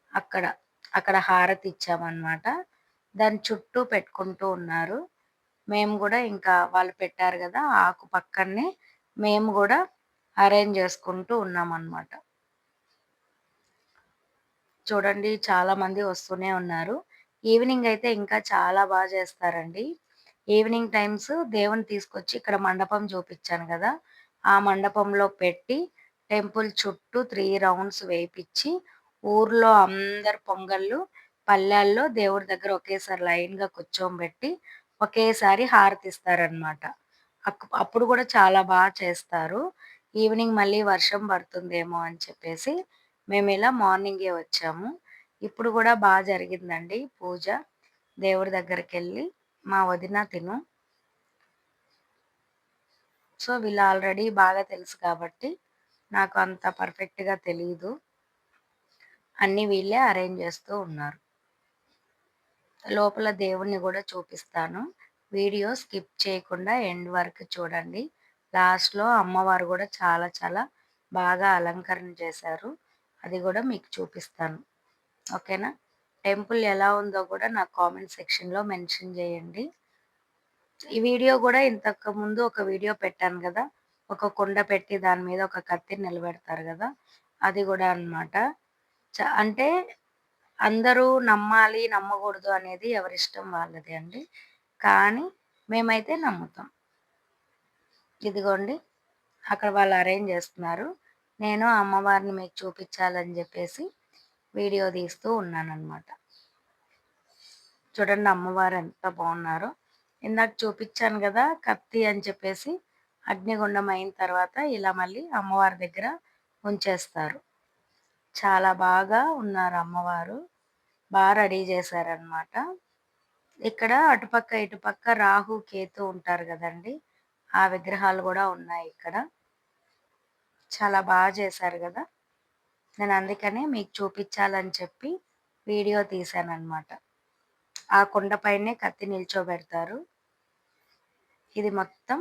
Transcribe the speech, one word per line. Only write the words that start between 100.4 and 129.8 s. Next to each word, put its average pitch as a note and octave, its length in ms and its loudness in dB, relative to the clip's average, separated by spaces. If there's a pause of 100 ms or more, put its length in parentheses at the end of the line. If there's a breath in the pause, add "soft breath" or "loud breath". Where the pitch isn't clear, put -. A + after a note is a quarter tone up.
నేను G#3+ 320 0
అమ్మవారిని G3 600 2
మీకు F#3 240 -10
చూపించాలని F3+ 800 -6
చెప్పేసి F3 500 -10 (680 soft breath)
వీడియో G3+ 360 -2
తీస్తూ F3+ 460 -8
ఉన్నానన్నమాట. D#3+ 720 -8 (1900 soft breath)
చూడండి G3+ 360 2
అమ్మవారు F#3 460 2
ఎంత E3+ 320 -8
బాగున్నారో. E3+ 600 -4 (520)
ఇందాక A3+ 340 0
చూపించాను G#3+ 640 -4
కదా G3+ 240 2 (180)
కత్తి A3+ 420 -2
అని G#3 180 0
చెప్పేసి, G3 500 -8 (520)
అగ్నిగుండం G3+ 640 -2
అయిన F#3+ 220 -4
తర్వాత F3+ 460 -2 (120)
ఇలా G3 240 -2
మళ్ళీ F#3 300 -6 (120)
అమ్మవారి G3 420 2
దగ్గర F3+ 300 -8 (580)
ఉంచేస్తారు. F3+ 760 -4 (960)
చాలా F#3+ 440 4
బాగా F#3+ 440 4 (100)
ఉన్నారు G3 440 -2
అమ్మవారు. F3 640 -4 (720)
బా G3 220 6
రెడీ G3 320 2
చేశారన్నమాట. E3 920 -4 (1080)
ఇక్కడ A3 320 -2 (140)
అటుపక్క A#3 480 2
ఇటుపక్క G#3 640 -4
రాహు, G3+ 440 4
కేతు G3 420 -10
ఉంటారు F3+ 420 -4
కదండీ! E3+ 500 -10 (560)
ఆ F#3 160 4
విగ్రహాలు F#3+ 560 0
కూడా F#3 260 0
ఉన్నాయి E3+ 400 -8
ఇక్కడ. E3+ 260 -12 (1600)